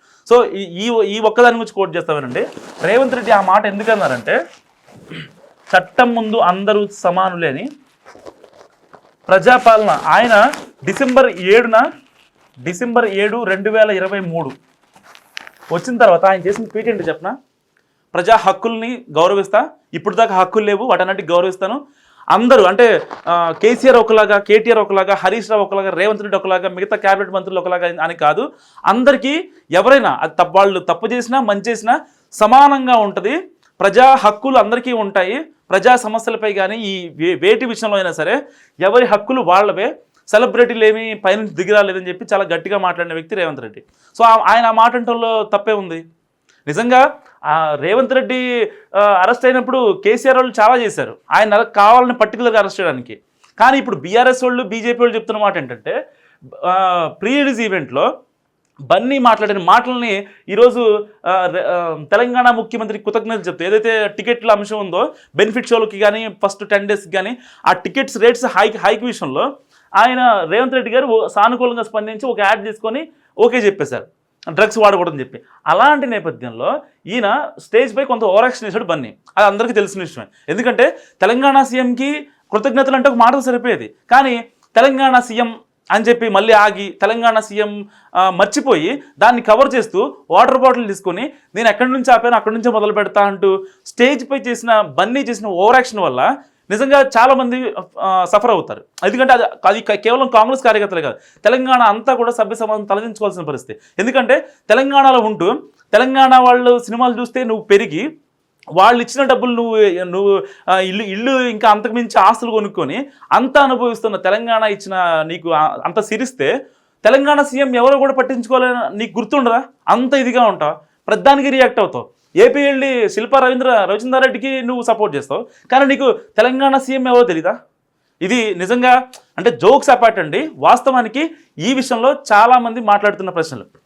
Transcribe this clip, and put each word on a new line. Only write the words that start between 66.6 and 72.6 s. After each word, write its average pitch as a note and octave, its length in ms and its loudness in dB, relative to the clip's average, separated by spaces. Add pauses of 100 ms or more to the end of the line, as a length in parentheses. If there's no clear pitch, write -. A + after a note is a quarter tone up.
టెన్ G3+ 180 -2
డేస్కి G3+ 240 -6
కానీ F#3+ 260 -6 (300)
ఆ F#3 60 4
టికెట్స్ B3 440 -6
రేట్స్ A#3+ 280 2
హైక్, G#3+ 320 0
హైక్ G#3 260 -2
విషయంలో G#3 520 -6 (400)
ఆయన A#3+ 540 2
రేవంత్ B3 240 -2
రెడ్డి A#3+ 180 -4
గారు C4+ 140 0
ఓ-, A3 220 0
సానుకూలంగా A#3+ 560 0
స్పందించి A3 420 -8
ఒక G#3 140 -4
యాడ్ G3+ 260 0